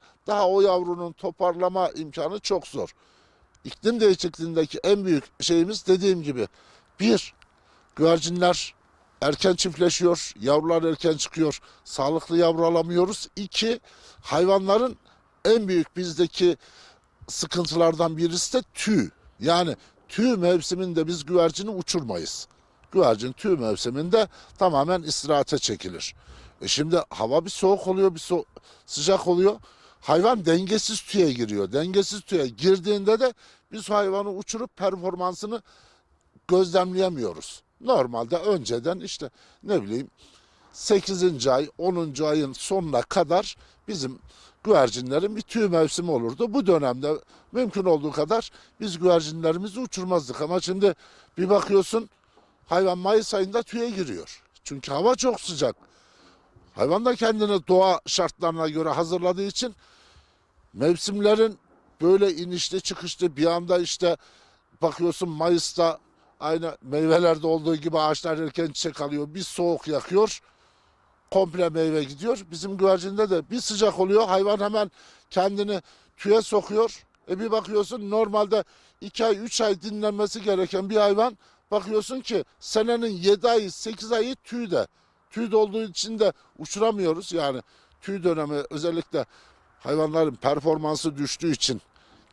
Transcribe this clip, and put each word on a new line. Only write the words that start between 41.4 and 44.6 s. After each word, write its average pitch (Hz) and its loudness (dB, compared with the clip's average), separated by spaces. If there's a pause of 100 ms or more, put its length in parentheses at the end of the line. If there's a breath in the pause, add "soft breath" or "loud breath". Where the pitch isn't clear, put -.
ay, 143 0
onuncu 160 -2
ayın 151 0
sonuna 160 -2
kadar 175 0 (320 soft breath)
bizim 135 -8 (460 soft breath)